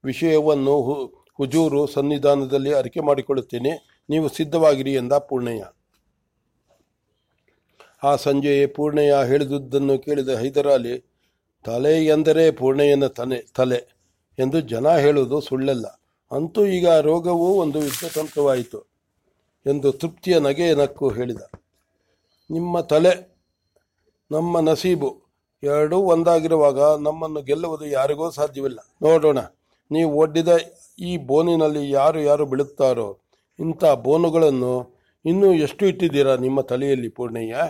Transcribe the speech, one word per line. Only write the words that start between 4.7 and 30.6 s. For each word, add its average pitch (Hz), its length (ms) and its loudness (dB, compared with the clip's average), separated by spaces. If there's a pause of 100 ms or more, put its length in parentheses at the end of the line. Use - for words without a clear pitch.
ಎಂದ 127 200 -2
ಪೂರ್ಣಯ್ಯ. 123 520 -4 (2500)
ಆ 139 120 2
ಸಂಜೆಯೇ 139 500 0
ಪೂರ್ಣಯ್ಯ 147 480 0 (140)
ಹೇಳಿದುದನ್ನು 139 720 0
ಕೇಳಿದ 139 300 -4
ಹೈದರಾಲಿ, 131 680 -2 (680)
"ತಲೆ 147 400 0
ಎಂದರೆ 156 460 2
ಪೂರ್ಣಯ್ಯನ 139 560 2
ತನೆ-, 123 480 -8
ತಲೆ 127 320 0 (520)
ಎಂದು 135 220 0
ಜನ 131 360 0
ಹೇಳುವುದು 143 440 2
ಸುಳ್ಳಲ್ಲ. 131 460 -4 (440)
ಅಂತೂ 160 340 -2
ಈಗ 180 240 0
ರೋಗವೂ 170 640 2
ಒಂದು 156 260 -2
ಯುದ್ಧತಂತ್ರವಾಯಿತು" 143 1000 -4 (840)
ಎಂದು 139 260 0
ತೃಪ್ತಿಯ 165 480 -2
ನಗೆ 151 360 0
ನಕ್ಕು 139 340 -2
ಹೇಳಿದ. 117 320 -6 (1120)
"ನಿಮ್ಮ 170 280 -4
ತಲೆ, 170 600 2 (920)
ನಮ್ಮ 170 280 -2
ನಸೀಬು 156 640 0 (420)
ಎರಡೂ 151 340 0
ಒಂದಾಗಿರುವಾಗ 165 840 2 (200)
ನಮ್ಮನ್ನು 156 420 -6
ಗೆಲ್ಲುವುದು 151 440 -6
ಯಾರಿಗೂ 143 440 -2
ಸಾಧ್ಯವಿಲ್ಲ. 135 500 -6 (220)
ನೋಡೋಣ, 151 360 4 (540)
ನೀವು 156 220 0
ಒಡ್ಡಿದ 156 340 2 (520)